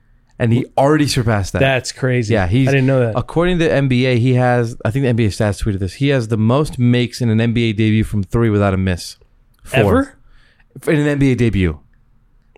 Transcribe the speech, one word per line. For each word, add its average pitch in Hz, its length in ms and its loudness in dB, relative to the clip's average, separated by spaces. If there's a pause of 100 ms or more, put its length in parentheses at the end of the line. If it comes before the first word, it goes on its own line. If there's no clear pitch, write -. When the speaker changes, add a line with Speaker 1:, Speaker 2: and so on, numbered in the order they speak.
(400)
Speaker 1:
And 117 140 2
he 120 120 0 (120)
already 147 300 4
surpassed 110 460 -2
that. 92 60 -4
Speaker 2:
That's 131 320 -2
crazy. 123 420 -2
Speaker 1:
Yeah, 95 140 0
he's 127 220 2
Speaker 2:
I - 20 2
didn't 135 160 2
know 131 140 2
that. 113 160 -2
Speaker 1:
According 170 420 -2
to 165 60 0
the - 80 2
N 139 160 0
B 127 160 0
A, 127 120 2
he 123 180 2
has, 123 400 0 (100)
I 110 60 0
think 139 120 -2
the 127 60 2
N 117 80 2
B 117 80 2
A 101 40 0
stats 101 320 -2
tweeted 98 180 -2
this, 92 160 -6
he 139 140 -2
has 127 200 0
the 113 80 0
most 131 420 0
makes 120 420 0
in 120 80 0
an 110 120 2
N 117 120 0
B 117 160 0
A 110 40 -2
debut 107 320 2
from 104 180 -4
three 117 260 0
without 101 240 2
a 92 40 0
miss. 95 400 -4 (460)
Four. - 160 -2
Speaker 2:
Ever? 262 380 2 (760)
Speaker 1:
In 151 80 2
an 147 80 0
N 143 120 -2
B 135 140 2
A - 20 2
debut. 95 460 0 (760)